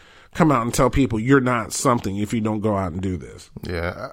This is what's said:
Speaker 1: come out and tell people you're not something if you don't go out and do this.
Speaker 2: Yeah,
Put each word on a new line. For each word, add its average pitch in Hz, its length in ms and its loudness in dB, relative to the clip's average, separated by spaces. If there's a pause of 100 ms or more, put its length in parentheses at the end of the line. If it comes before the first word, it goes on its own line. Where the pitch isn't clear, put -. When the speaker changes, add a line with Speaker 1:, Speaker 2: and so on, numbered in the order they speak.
(340)
Speaker 1:
come 160 180 4
out 120 100 2
and 120 100 -2
tell 131 180 4
people 117 300 2
you're 131 200 4
not 123 320 -2
something 117 440 0
if 104 160 -2
you 117 80 0
don't 107 200 -2
go 104 160 0
out 95 160 -2
and 92 100 -6
do 92 140 -2
this. - 340 -14 (120)
Speaker 2:
Yeah, 85 500 -6